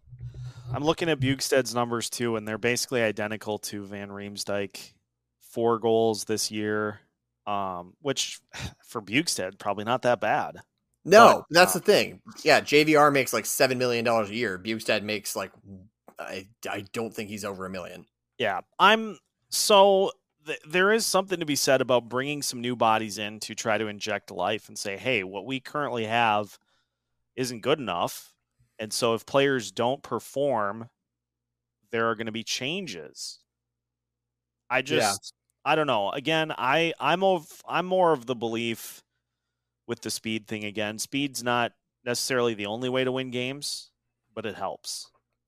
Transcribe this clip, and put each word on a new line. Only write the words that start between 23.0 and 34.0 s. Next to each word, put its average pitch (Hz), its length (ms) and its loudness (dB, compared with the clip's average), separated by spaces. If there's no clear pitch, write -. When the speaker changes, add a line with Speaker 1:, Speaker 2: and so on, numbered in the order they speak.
Speaker 1:
in 107 220 -8
to - 140 -10
try 107 240 0
to 110 80 -2
inject 104 440 -6
life 98 380 -4
and 107 100 -16
say, 98 180 -6
"Hey, 104 280 -2
what 95 220 -10
we 131 140 -6
currently 120 460 -6
have 107 520 0
isn't 120 260 -6
good 143 180 0
enough." 98 540 -4
And 110 140 -8
so 117 220 2
if 110 120 -6
players 135 460 0
don't 123 300 -2
perform, 117 880 -4
there 113 200 0
are 110 60 -2
gonna 113 160 -8
be 113 100 -6
changes. 127 1000 -8